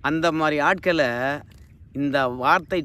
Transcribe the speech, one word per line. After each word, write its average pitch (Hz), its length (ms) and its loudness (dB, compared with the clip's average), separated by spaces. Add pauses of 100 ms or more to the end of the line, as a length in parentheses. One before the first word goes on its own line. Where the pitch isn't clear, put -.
அந்த 160 320 0
மாதிரி 156 260 0
ஆட்களை 170 480 2 (840)
இந்த 139 360 0
வார்த்தை 151 560 0